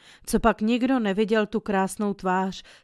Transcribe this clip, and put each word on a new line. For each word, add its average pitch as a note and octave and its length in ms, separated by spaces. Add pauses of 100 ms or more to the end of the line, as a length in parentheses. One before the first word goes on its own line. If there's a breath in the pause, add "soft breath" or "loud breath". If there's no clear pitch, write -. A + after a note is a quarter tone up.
(260 loud breath)
Copak A3 360
nikdo B3 380
neviděl G#3+ 460
tu G#3+ 140
krásnou G3 540
tvář F#3 500 (200 loud breath)